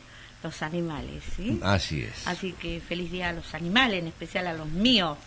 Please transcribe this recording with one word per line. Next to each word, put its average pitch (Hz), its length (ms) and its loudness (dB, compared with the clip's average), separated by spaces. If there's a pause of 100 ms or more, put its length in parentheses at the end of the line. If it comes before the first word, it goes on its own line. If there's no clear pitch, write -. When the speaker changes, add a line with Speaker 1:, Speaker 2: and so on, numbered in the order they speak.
(440)
Speaker 1:
los 165 180 -6
animales, 156 640 -2 (120)
¿sí? 226 260 0
Speaker 2:
Así 90 400 4
es. - 260 -6
Speaker 1:
Así 180 240 -2
que 170 340 -6
feliz 175 240 -4
día 180 200 -2
a - 20 -2
los 165 220 -8
animales, 190 460 4
en 170 80 -2
especial 175 380 -4
a 175 60 0
los 160 160 -4
míos. 185 480 4 (100)